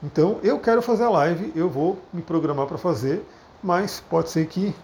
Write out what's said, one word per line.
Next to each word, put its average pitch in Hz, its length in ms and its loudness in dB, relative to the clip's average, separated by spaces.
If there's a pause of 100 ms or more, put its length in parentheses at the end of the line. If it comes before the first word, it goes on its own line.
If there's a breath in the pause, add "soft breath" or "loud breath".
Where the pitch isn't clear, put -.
então 170 400 0
eu 233 160 2
quero 233 220 2
fazer 233 240 2
a 233 60 4
live, 170 440 2
eu 170 140 0
vou 165 300 0 (140)
me 175 100 -8
programar 147 440 0
pra 139 120 -8
fazer, 151 460 -2 (380 loud breath)
mas 190 360 0 (120)
pode 165 180 0
ser 160 180 0
que, 185 380 -2